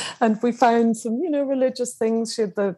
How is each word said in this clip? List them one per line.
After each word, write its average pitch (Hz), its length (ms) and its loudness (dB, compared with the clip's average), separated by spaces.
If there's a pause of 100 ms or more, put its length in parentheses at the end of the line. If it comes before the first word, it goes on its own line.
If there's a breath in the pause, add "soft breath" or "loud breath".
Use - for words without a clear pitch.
(200 loud breath)
And 220 220 2
we 240 100 2
found 233 440 4
some, 226 260 -6
you 359 60 -2
know, 294 140 0
religious 262 520 -2
things. 226 400 -2
She 226 80 -2
had 196 140 -4
the, 196 220 -2